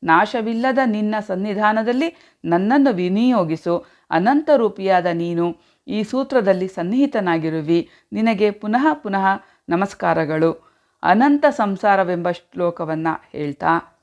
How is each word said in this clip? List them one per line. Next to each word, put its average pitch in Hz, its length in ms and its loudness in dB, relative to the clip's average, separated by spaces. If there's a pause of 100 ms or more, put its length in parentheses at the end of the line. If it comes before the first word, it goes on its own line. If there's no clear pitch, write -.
ನಾಶವಿಲ್ಲದ 226 840 2
ನಿನ್ನ 214 300 -2 (120)
ಸನ್ನಿಧಾನದಲ್ಲಿ 214 1160 -2
ನನ್ನನ್ನು 214 460 2
ವಿನಿಯೋಗಿಸು. 180 960 0 (260)
ಅನಂತ 254 440 2
ರೂಪಿಯಾದ 190 500 0
ನೀನು 170 500 -2 (320)
ಈ 214 160 -4
ಸೂತ್ರದಲ್ಲಿ 214 640 0
ಸನ್ನಿಹಿತನಾಗಿರುವಿ. 170 1200 -2 (240)
ನಿನಗೆ 214 380 0
ಪುನಃ 233 420 0
ಪುನಃ 196 320 -4 (440)
ನಮಸ್ಕಾರಗಳು. 165 1000 -2 (340)
ಅನಂತ 269 460 4
ಸಂಸಾರವೆಂಬ 196 840 0
ಶ್ಲೋಕವನ್ನ 170 760 -4 (240)
ಹೇಳ್ತಾ 160 720 -4